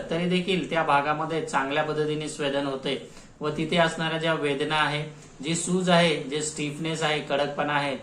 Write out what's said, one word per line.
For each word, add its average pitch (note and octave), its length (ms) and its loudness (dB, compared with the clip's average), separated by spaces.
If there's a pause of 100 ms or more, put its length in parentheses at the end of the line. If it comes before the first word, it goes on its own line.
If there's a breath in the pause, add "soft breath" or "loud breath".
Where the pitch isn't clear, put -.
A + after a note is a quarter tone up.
तरी E3+ 160 0
देखील F3+ 440 0
त्या E3 140 2
भागामध्ये D3+ 640 2
चांगल्या C#3 380 0
पद्धतीने D3+ 460 -2
स्वेदन C#3 360 -2
होते C3+ 460 -4 (280 loud breath)
व D3+ 100 -2
तिथे D#3+ 280 0
असणाऱ्या E3 420 2
ज्या E3 140 2
वेदना D3 420 0
आहे, D3 280 0 (400 loud breath)
जी E3 120 0
सूज F3+ 340 0
आहे, E3+ 260 6
जे C#3 260 -4
स्टिफनेस D#3 640 -4
आहे, D3+ 160 0
कडकपणा C#3+ 540 0
आहे, C#3+ 300 0